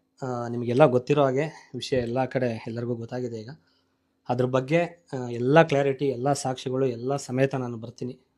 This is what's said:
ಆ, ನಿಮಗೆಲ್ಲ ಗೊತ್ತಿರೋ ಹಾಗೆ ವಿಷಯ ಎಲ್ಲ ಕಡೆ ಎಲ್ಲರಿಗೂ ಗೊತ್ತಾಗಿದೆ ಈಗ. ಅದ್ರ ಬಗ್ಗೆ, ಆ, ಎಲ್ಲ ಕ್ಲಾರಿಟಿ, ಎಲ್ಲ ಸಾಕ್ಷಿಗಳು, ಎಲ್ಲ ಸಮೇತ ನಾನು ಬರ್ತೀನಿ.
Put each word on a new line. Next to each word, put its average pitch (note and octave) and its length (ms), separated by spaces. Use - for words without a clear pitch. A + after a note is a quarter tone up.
ಆ, A#2+ 260
ನಿಮಗೆಲ್ಲ A#2+ 380
ಗೊತ್ತಿರೋ D3+ 380
ಹಾಗೆ C#3 500
ವಿಷಯ B2+ 220
ಎಲ್ಲ B2 280
ಕಡೆ B2 420
ಎಲ್ಲರಿಗೂ A#2+ 280
ಗೊತ್ತಾಗಿದೆ A#2 460
ಈಗ. A2 100
ಅದ್ರ B2 160
ಬಗ್ಗೆ, C3 680
ಆ, B2+ 180
ಎಲ್ಲ B2+ 320
ಕ್ಲಾರಿಟಿ, C#3+ 460
ಎಲ್ಲ B2 240
ಸಾಕ್ಷಿಗಳು, C3 540
ಎಲ್ಲ B2 300
ಸಮೇತ C3+ 380
ನಾನು B2 220
ಬರ್ತೀನಿ. A#2 440